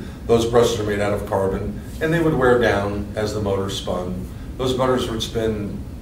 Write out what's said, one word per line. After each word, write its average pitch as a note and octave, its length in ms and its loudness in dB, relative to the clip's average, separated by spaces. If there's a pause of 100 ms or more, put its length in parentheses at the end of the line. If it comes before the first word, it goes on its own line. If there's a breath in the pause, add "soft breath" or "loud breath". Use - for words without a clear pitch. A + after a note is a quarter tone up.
(280 loud breath)
Those A#2 180 6
brushes A#2 340 4
are G#2+ 40 -2
made G#2 160 0
out G#2 140 0
of G2+ 120 -4
carbon G2 560 -2 (180 loud breath)
and D#3+ 140 0
they E3+ 80 4
would D#3 140 2
wear B2 240 6
down G2+ 560 2
as G#2 180 -2
the G#2+ 80 -2
motor G2 300 0
spun. F#2 560 -4 (320 loud breath)
Those B2+ 180 0
motors B2+ 320 2
would A2 140 -2
spin G#2 560 -2 (220)